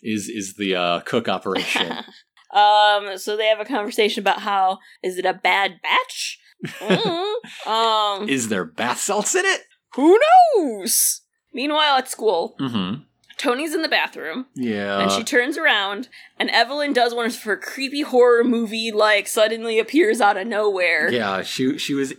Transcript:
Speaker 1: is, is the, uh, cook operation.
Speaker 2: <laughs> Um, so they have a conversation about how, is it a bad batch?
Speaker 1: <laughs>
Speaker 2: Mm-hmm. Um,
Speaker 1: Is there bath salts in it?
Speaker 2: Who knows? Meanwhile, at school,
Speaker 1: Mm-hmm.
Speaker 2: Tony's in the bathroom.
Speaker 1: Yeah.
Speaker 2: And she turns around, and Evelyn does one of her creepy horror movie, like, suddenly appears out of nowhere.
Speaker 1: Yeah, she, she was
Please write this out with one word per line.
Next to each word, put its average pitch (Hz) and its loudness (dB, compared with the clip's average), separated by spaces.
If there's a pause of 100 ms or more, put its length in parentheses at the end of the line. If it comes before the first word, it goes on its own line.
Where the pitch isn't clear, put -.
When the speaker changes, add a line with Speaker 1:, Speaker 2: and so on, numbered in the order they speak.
Speaker 1:
is, 107 -4
is 101 -10
the, 95 -2
uh, 87 0
cook - -2
operation. - -4
Speaker 2:
<laughs> 220 -14 (480)
Um, 208 4
so 208 -6
they 214 0
have 214 2
a 214 -6
conversation 220 -2
about 196 0
how, 190 0 (240)
is 185 -6
it 180 -4
a 175 0
bad 190 0
batch? - -4 (240)
Speaker 1:
<laughs> - -12
Speaker 2:
Mm-hmm. 403 -4
Um, 214 0
Speaker 1:
Is 127 -2
there 95 -2
bath 117 -4
salts 202 -2
in 370 0
it? 381 -2 (340)
Speaker 2:
Who 339 6 (380)
knows? 233 -2 (300)
Meanwhile, 294 0
at 254 -4
school, 208 -2
Speaker 1:
Mm-hmm. 117 -4 (340)
Speaker 2:
Tony's 294 -4
in 330 -2
the 302 -4
bathroom. 160 -4
Speaker 1:
Yeah. 101 -2
Speaker 2:
And 98 2
she 98 0
turns 262 0
around, 214 0 (300)
and 214 -2
Evelyn 277 0
does 240 2
one 233 -4
of 226 -6
her 214 -2
creepy 277 -8
horror 240 4
movie, 226 -2
like, 208 2
suddenly 226 0
appears 262 2
out 202 4
of 190 -6
nowhere. 180 0
Speaker 1:
Yeah, 101 0
she, - -2
she - -6
was 139 -2